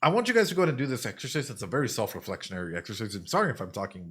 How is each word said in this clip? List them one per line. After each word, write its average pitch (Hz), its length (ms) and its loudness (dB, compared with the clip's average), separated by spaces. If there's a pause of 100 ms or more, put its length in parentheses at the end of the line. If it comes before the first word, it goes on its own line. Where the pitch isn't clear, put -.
I 151 80 8
want 220 180 4
you 240 80 4
guys 220 140 6
to 175 60 -2
go 185 60 2
ahead 170 80 6
and 139 80 2
do 135 80 0
this 131 200 -2
exercise. 127 440 -4
It's 117 140 -8
a 101 40 -6
very 127 220 2
self-reflectionary 90 880 -4
exercise. 98 380 -6
I'm 90 100 -8
sorry 190 260 2
if - 80 -4
I'm 90 120 -6
talking 95 400 -6